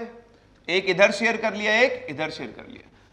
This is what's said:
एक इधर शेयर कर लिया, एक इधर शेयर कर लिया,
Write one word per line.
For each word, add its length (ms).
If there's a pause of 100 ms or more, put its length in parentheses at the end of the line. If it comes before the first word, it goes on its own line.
(680)
एक 220
इधर 220
शेयर 240
कर 180
लिया, 260
एक 300
इधर 200
शेयर 200
कर 180
लिया, 220 (240)